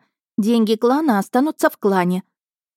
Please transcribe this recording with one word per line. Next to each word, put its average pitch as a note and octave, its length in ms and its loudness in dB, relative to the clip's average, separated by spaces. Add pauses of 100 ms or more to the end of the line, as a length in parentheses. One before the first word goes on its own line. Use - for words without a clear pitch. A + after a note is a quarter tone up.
(380)
«Деньги A3+ 380 0
клана B3 440 0
останутся D4+ 500 -2
в - 80 -18
клане». F#3 460 0 (540)